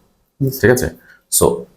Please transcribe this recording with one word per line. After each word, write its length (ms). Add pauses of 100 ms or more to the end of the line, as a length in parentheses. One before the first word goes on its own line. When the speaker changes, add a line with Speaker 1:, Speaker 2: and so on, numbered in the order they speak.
(440)
Speaker 1:
Yes. 180
Speaker 2:
ঠিক 80
আছে? 200 (500)
So 160 (200)